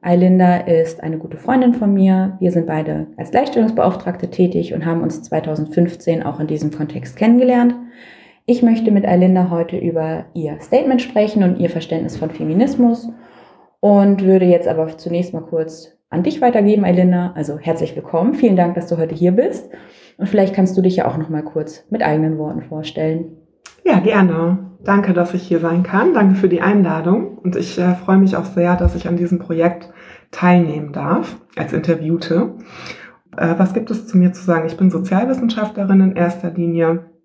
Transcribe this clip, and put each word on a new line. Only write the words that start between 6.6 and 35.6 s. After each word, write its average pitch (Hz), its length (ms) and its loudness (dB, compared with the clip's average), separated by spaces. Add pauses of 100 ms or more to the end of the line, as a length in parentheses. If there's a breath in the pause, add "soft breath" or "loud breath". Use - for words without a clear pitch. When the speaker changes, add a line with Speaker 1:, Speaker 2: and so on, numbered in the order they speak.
Speaker 1:
Kontext 147 460 -10
kennengelernt. 240 580 4 (680 loud breath)
Ich 240 180 0
möchte 226 280 2
mit 202 160 2
Aylinda 180 420 4
heute 170 300 -4
über 165 560 -4
ihr 151 260 -8
Statement 262 400 0
sprechen 214 440 0
und 180 140 2
ihr 170 120 0
Verständnis 160 480 -6
von 160 100 -6
Feminismus 233 800 0 (720 loud breath)
und 202 420 4
würde 190 220 4
jetzt 175 240 4
aber 160 300 -2
zunächst 175 340 -4
mal 165 80 -8
kurz 160 560 -8 (140)
an 175 120 -2
dich 302 200 -2
weitergeben, 208 420 4
Aylinda. 180 500 2
Also 147 240 -6
herzlich - 380 -4
willkommen. 175 380 -2
Vielen 214 220 4
Dank, 175 180 2
dass 170 140 -6
du 165 100 -2
heute 160 160 -2
hier 180 180 2
bist. 247 380 0 (480 loud breath)
Und 190 100 -4
vielleicht 196 260 2
kannst 185 220 2
du 190 60 2
dich 180 140 2
ja - 120 0
auch 143 80 -4
noch 156 140 -6
mal 151 120 -4
kurz - 460 -8
mit 160 140 -2
eigenen 156 340 0
Worten 151 240 -6
vorstellen. 160 800 -6 (440)
Speaker 2:
Ja, 285 160 2
gerne. 180 600 2 (260)
Danke, 196 300 2
dass 175 180 0
ich 185 100 -4
hier 170 160 -2
sein 170 240 0
kann. 214 300 0
Danke 202 220 4
für 190 160 2
die 170 100 0
Einladung. 185 800 0
Und 180 180 -4
ich, - 220 -6
äh, 180 160 2
freue 190 240 2
mich 190 180 4
auch 170 80 -4
sehr, 175 320 0
dass 175 180 0
ich 170 140 -8
an 170 80 -2
diesem 175 220 -2
Projekt 170 520 -2 (400 loud breath)
teilnehmen 156 640 2
darf 165 460 -4 (180)
als 160 160 -6
Interviewte. 165 800 -2 (840 loud breath)
Äh, 170 180 0
was 185 160 2
gibt 233 180 -6
es 220 160 -8
zu - 120 2
mir 180 160 4
zu - 100 -20
sagen? 165 220 0
Ich 160 100 -8
bin 190 140 4
Sozialwissenschaftlerin 208 1120 0